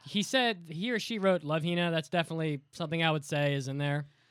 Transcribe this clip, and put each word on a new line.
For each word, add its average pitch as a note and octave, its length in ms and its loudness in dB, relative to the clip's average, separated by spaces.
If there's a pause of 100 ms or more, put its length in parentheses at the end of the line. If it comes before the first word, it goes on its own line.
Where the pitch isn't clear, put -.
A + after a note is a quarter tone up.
He G3 160 -2
said, A#3+ 360 0 (100)
he E3+ 220 -4
or A#3+ 100 0
she A#3 180 -4
wrote F#3 240 4
Love D3+ 220 0
Hina. F3 260 2
That's D#3+ 200 -2
definitely D#3+ 500 0 (120)
something E3 300 -2
I E3 80 4
would D3+ 140 0
say D3 300 2
is C#3 140 -2
in C3+ 100 -4
there. C#3+ 280 0 (240)